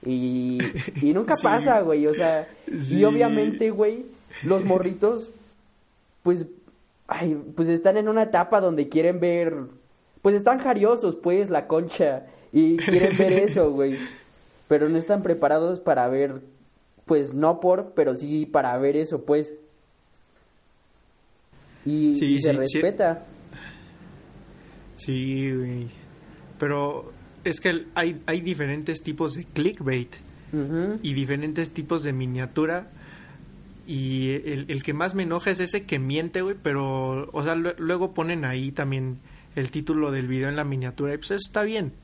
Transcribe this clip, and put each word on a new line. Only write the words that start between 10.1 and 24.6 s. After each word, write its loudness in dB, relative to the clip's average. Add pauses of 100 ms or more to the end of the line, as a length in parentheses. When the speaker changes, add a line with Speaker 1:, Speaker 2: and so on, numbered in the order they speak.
Speaker 1:
pues 4
están 4
jariosos, 2
pues, 0
la 0
concha, 0 (260)
y 6
quieren 4
ver 6
Speaker 2:
<laughs> 4
Speaker 1:
eso, 4
güey. 0 (720)
Pero 4
no 2
están 0
preparados 2
para 2
ver, -2 (640)
pues, 2
no 2
por, 2
pero 2
sí -4
para 0
ver 2
eso, -2
pues. 0 (2250)
Y, 2
Speaker 2:
Sí, 0 (100)
Speaker 1:
y 2
se 2
Speaker 2:
sí, 2 (100)
sí. 0
Speaker 1:
respeta. 0 (1700)